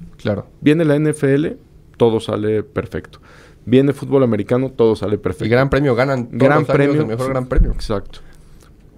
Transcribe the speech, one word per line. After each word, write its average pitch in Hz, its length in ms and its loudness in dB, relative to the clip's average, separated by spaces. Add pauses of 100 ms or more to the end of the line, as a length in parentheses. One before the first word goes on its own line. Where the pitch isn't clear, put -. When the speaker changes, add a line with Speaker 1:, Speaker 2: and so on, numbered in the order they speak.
(180)
Speaker 1:
Claro. 104 300 -4 (120)
Speaker 2:
viene 156 240 2
la 147 140 2
N 151 140 2
F 143 220 0
L, 165 240 -2 (380)
todo 113 240 2
sale 107 440 -2
perfecto. - 580 -10 (440)
Viene 131 280 4
fútbol 135 300 0
americano, 123 480 -2
todo 113 240 2
sale 104 220 -4
perfecto. 92 280 -6
Speaker 1:
Y 107 40 -2
Gran 131 200 2
Premio, 139 260 2
ganan 127 320 -2
todos 117 120 -10
Speaker 2:
Gran 139 220 4
Speaker 1:
los - 80 -6
años 139 80 2
Speaker 2:
Premio, 143 240 2
Speaker 1:
el 110 60 -2
mejor 117 180 -4
Speaker 2:
sí, 131 60 -4
Speaker 1:
Gran 127 160 -4
Premio. - 240 2
Speaker 2:
exacto. - 480 -6 (800)